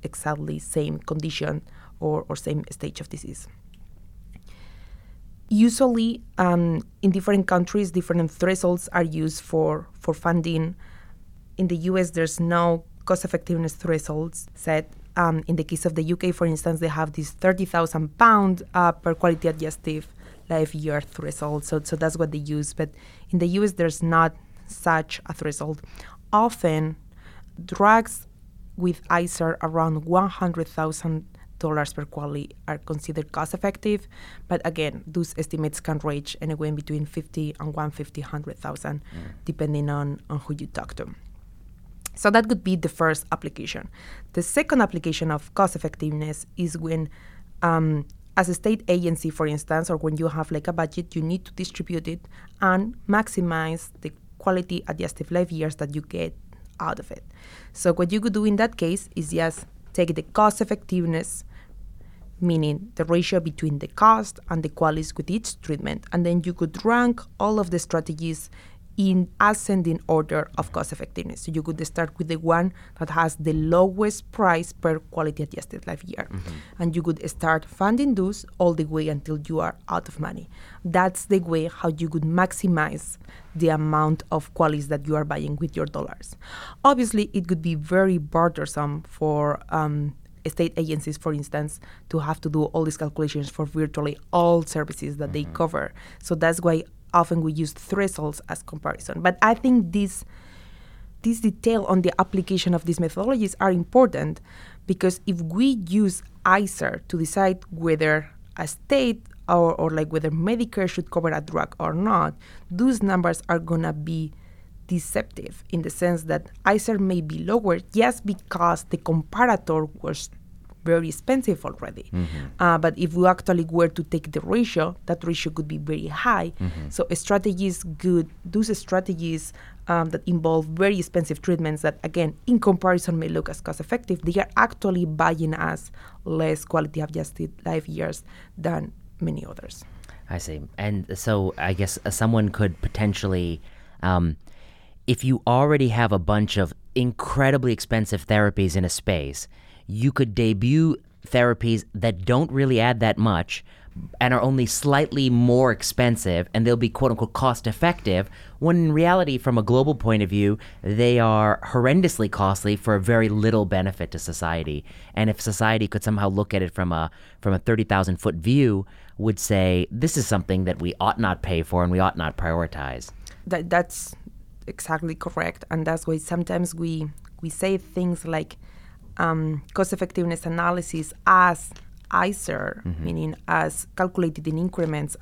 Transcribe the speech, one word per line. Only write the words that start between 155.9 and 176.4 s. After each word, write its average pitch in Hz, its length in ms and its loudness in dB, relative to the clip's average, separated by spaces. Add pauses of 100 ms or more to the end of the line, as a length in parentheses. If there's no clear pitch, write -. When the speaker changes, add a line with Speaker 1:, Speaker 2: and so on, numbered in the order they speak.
Speaker 2:
and 110 100 4
they'll 120 120 4
be 117 120 4
quote 127 220 2
unquote 113 220 -2
cost 123 340 0
effective, 107 640 0 (300)
when 170 160 4
in 160 160 4
reality, 165 440 4
from 120 220 2
a 107 60 2
global 131 320 4
point 110 260 2
of 90 80 0
view, 101 260 4 (260)
they 120 360 4
are 107 460 4
horrendously 131 640 2
costly 101 460 2
for 101 240 2
very 113 280 4
little 107 360 4
benefit 92 480 -2
to 82 80 -6
society. 82 640 -4 (300)
And 110 140 4
if 104 120 0
society 110 480 2
could - 160 -4
somehow 104 240 2
look 101 260 0
at 95 80 2
it 87 100 -2
from 90 200 -2
a, 80 180 0 (300)
from 98 120 2
a 92 60 4
thirty 110 240 2
thousand 95 360 2
foot 87 180 0
view, 107 500 4 (320)
would 107 220 0
say, 92 500 4
"This 135 260 0
is 120 80 0
something 92 420 0
that 90 140 -2
we 87 200 -2
ought 98 180 0
not 92 240 0
pay 82 220 0
for 90 180 2
and 87 80 2
we 90 80 2
ought 92 180 2
not 78 200 -4
prioritize." 80 760 -4 (340)
Speaker 1:
That, 175 240 -4
that's - 460 0 (540)
exactly 160 480 -6
correct. 170 520 -6
And 160 160 -2
that's 165 220 -2
why 160 120 0
sometimes 175 580 -4